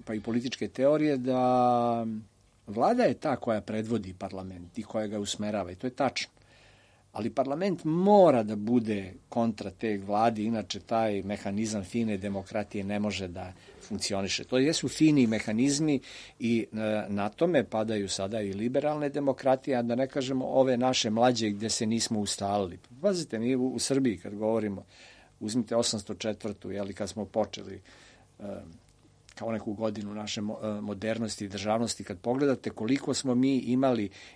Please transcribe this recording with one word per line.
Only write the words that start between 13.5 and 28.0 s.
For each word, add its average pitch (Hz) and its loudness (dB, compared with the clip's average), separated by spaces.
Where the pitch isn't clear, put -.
funkcioniše. 98 -4
To 127 0
jesu 147 2
fini 147 6
mehanizmi 131 2
i, 117 0
e, 107 -2
na 101 -2
tome 160 2
padaju 107 -2
sada 98 -4
i 98 -4
liberalne 143 -2
demokratije, 135 0
a 120 0
da 120 0
ne 131 0
kažemo 131 -2
ove 131 6
naše 123 4
mlađe 113 6
gde 104 -2
se - 0
nismo 110 2
ustalili. 98 0
Pazite, 175 0
mi 120 2
u, 127 2
u 127 -2
Srbiji 131 2
kad 101 -10
govorimo, 107 0
uzmite 110 -2
osamsto 113 0
četvrtu, 101 -6
jeli, 101 -6
kad 101 -6
smo 107 -6
počeli, 101 -4